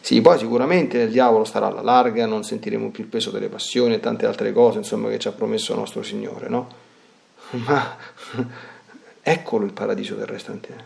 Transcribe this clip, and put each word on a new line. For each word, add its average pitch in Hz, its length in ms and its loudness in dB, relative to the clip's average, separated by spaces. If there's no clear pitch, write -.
Sì, 123 220 2
poi 165 160 10
sicuramente 123 600 2
il 113 120 2
diavolo 113 340 6
starà 107 220 -2
alla 95 160 -4
larga, 117 440 4
non 107 180 -4
sentiremo 110 460 -6
più 107 140 -12
il - 40 -14
peso 110 220 -4
delle 107 180 -6
passioni 120 460 0
e 107 60 0
tante 113 240 -2
altre 110 280 0
cose, 110 260 6
insomma, 110 320 -4
che 107 80 -4
ci - 100 -4
ha 107 40 -4
promesso 110 420 -4
nostro 110 280 -6
Signore, 107 460 -10
no? 123 260 -4
Ma 123 460 -2
<laughs> - 920 -10
eccolo 113 440 0
il 101 60 -6
paradiso 104 440 -4
terrestre 107 380 -10
ante-, - 320 -16